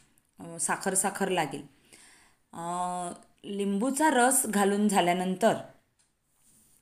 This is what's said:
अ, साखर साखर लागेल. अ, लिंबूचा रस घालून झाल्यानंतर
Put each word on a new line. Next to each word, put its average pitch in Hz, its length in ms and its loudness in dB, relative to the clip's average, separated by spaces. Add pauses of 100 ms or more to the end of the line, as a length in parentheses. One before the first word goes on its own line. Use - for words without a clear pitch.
(380)
अ, 165 220 -14
साखर 185 340 -2
साखर 190 340 -2
लागेल. 156 380 -4 (840)
अ, 170 100 -12 (840)
लिंबूचा 202 680 0
रस 254 360 4
घालून 208 420 2
झाल्यानंतर 185 680 2 (1300)